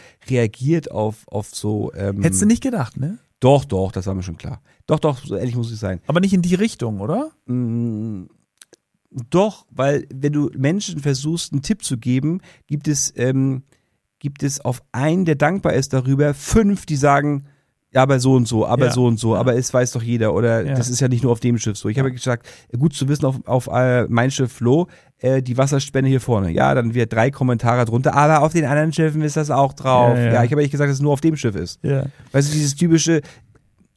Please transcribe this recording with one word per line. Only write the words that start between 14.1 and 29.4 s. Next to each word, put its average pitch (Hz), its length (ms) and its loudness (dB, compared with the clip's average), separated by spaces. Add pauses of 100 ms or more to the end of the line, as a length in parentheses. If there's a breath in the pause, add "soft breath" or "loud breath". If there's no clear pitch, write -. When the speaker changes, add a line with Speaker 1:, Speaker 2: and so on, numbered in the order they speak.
Speaker 1:
gibt 143 220 -8
es 139 220 -4
auf 123 180 -4 (120)
einen, 156 320 0
der 160 100 2
dankbar 151 380 0
ist 131 180 -2
darüber, 135 420 2
fünf, 202 520 2
die 151 100 -4
sagen, 143 480 2 (480 soft breath)
„Ja, 131 120 4
aber 135 180 4
so 131 140 4
und 120 120 4
so, 110 180 0
aber 123 200 2
Speaker 2:
Ja. 123 80 2
Speaker 1:
so 123 140 2
und 117 120 2
so, 113 140 0
Speaker 2:
Ja. 113 80 0
Speaker 1:
aber 123 160 2
es 127 160 -2
weiß 127 180 2
doch 117 100 -6
jeder“, 113 320 0
oder 113 320 2
Speaker 2:
Ja. 139 100 -2
Speaker 1:
„Das 120 140 0
ist 123 120 -2
ja 147 80 2
nicht 123 140 0
nur 123 100 4
auf 113 80 -4
dem 120 160 2
Schiff 107 200 -4
so.“ 110 120 -6
Ich 107 80 -4
Speaker 2:
Ja. 131 60 0
Speaker 1:
habe 131 100 -2
gesagt, 123 340 -6 (300 loud breath)
„Gut 147 160 2
zu 135 160 -4
wissen, 147 160 0
auf, 131 220 -2
auf, 123 260 0
äh, 123 340 2
mein 120 240 0
Schiff 127 220 -4
Flo, 139 340 2 (300 soft breath)
äh, 131 240 0
die 123 160 -4
Wasserspende 135 520 0
hier 131 120 2
vorne.“ 101 300 0
Ja, 135 220 2
dann 117 200 0
wieder 120 140 0
drei 113 240 2
Kommentare 123 520 0
drunter, 117 320 0
„Aber 147 280 4
auf 160 100 0
den 165 100 2
anderen 151 300 0
Schiffen 156 300 0
ist 147 120 -2
das 147 160 -2